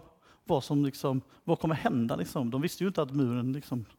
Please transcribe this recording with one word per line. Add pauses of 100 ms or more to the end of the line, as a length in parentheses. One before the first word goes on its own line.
(440)
vad
som
liksom, (220)
vad
kommer
hända
liksom.
De
visste
ju
inte
att
muren
liksom (140)